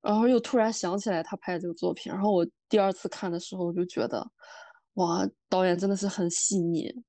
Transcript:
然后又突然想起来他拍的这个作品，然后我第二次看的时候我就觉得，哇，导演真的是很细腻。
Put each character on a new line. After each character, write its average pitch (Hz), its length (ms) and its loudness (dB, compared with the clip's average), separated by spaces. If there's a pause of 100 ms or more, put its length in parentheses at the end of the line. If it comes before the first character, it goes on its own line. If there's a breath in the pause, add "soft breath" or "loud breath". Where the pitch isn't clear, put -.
然 208 120 2
后 233 120 4
又 254 120 6
突 240 180 -2
然 220 140 4
想 190 280 -2
起 220 100 -4
来 165 140 0
他 - 140 -8
拍 - 160 -6
的 170 60 -4
这 180 80 -6
个 170 60 -4
作 175 200 -2
品， - 200 -10
然 190 80 -4
后 208 100 4
我 170 140 4 (240)
第 220 100 4
二 196 140 4
次 - 160 -8
看 185 220 -6
的 170 80 -4
时 190 160 -10
候 180 100 -2
我 170 80 -2
就 175 120 0
觉 - 220 -4
得， - 160 -4 (720 loud breath)
哇， 175 320 0 (220)
导 185 160 2
演 175 120 4
真 190 120 0
的 202 60 2
是 196 120 -2
很 180 220 0
细 190 300 0
腻。 170 340 -2 (160)